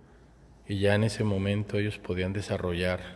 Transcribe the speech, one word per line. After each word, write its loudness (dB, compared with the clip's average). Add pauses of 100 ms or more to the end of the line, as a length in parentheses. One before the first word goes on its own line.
(680)
Y -2
ya 6
en 4
ese -2
momento 0
ellos -2
podían -2
desarrollar -2 (160)